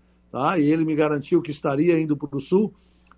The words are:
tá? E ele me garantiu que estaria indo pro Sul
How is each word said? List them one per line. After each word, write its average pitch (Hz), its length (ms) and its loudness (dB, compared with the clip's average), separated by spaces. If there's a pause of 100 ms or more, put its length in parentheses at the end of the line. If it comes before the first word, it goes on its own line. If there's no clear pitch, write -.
(320)
tá? 156 280 -2
E 147 100 2
ele 160 160 2
me 156 80 -2
garantiu 151 480 0
que - 80 -10
estaria 156 500 0
indo 151 160 -2
pro 143 240 -8
Sul 190 320 0 (460)